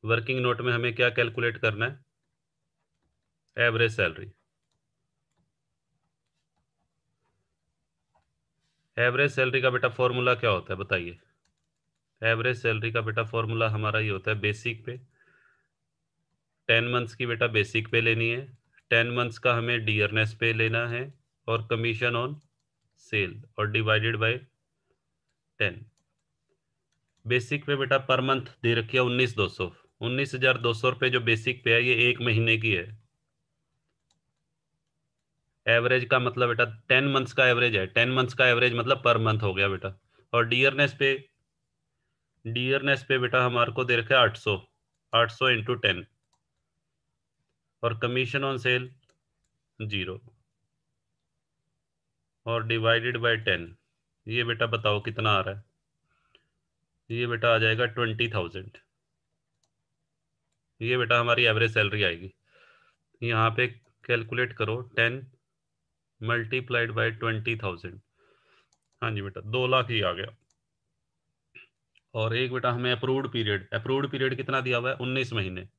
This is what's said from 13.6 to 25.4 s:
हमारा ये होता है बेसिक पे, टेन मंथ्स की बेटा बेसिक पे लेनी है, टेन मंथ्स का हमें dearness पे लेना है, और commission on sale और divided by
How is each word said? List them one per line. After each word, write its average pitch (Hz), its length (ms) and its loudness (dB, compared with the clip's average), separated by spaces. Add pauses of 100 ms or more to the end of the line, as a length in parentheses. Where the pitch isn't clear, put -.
हमारा 107 320 0
ये 107 100 -2
होता 98 200 -4
है 107 100 0
बेसिक 107 460 -4
पे, 123 100 -10 (1700)
टेन 117 220 2
मंथ्स 120 240 -4
की 123 120 -6
बेटा 117 240 0
बेसिक 110 400 -2
पे 117 100 2
लेनी 113 280 0
है, 127 180 -6 (440)
टेन 120 220 2
मंथ्स 120 260 -2
का 123 160 2
हमें 117 220 0 (100)
dearness 107 480 0
पे 117 200 -2
लेना 113 340 0
है, 120 160 -6 (440)
और 113 200 -2
commission 117 500 -2
on 143 220 -6 (720)
sale 101 240 -2 (220)
और 107 140 -2
divided 110 480 0
by 113 140 0 (1300)